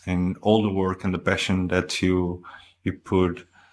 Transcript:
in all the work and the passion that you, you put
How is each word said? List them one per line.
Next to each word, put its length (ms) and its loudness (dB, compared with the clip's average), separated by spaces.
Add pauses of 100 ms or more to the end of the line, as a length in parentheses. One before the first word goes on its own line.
in 360 -2
all 200 4
the 100 0
work 320 -2
and 80 0
the 60 -2
passion 500 0
that 340 -2
you, 400 0 (400)
you 100 -2
put 480 0 (320)